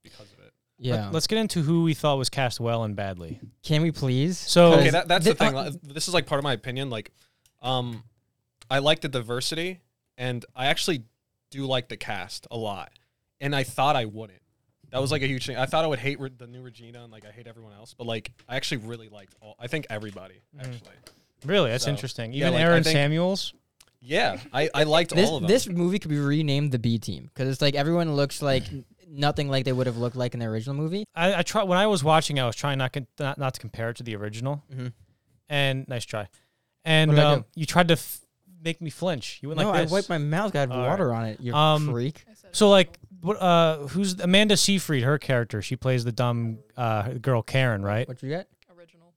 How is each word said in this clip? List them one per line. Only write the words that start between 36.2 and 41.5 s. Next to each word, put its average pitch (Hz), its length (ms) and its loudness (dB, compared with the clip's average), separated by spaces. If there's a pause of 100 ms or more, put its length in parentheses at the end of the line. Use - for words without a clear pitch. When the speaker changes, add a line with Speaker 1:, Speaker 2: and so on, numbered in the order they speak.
Speaker 3:
And, 156 240 4
Speaker 2:
What 147 60 6
did 151 100 8
I 147 80 6
Speaker 3:
um, 135 60 4
Speaker 2:
do? 113 60 -8 (100)
Speaker 3:
you 156 100 -4
tried 175 220 4
to 170 80 6
f-, - 240 -12 (440)
make 165 160 -6
me 160 120 -6
flinch. 165 500 -6
You 135 80 -10
went 156 120 -6
Speaker 2:
No, 202 100 2
Speaker 3:
like 180 60 0
Speaker 2:
I 175 40 2
Speaker 3:
this. 160 100 0
Speaker 2:
wiped 196 180 0
my 170 100 -2
mouth, 160 340 -2
got 139 160 0
Speaker 3:
All 127 100 -4
Speaker 2:
water 151 280 0
Speaker 3:
right. 117 100 -2
Speaker 2:
on 113 80 -4
it, 110 160 -8
you 123 140 -4